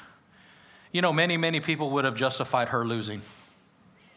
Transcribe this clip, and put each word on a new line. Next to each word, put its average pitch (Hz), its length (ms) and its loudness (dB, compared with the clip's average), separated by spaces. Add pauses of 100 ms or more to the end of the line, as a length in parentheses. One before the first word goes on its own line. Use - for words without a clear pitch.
(920)
You 175 100 0
know, 175 100 4
many, 170 240 2
many 165 220 0
people 151 320 -2
would 139 140 2
have 131 100 2
justified 123 540 0
her 120 160 0
losing. 107 360 -4 (960)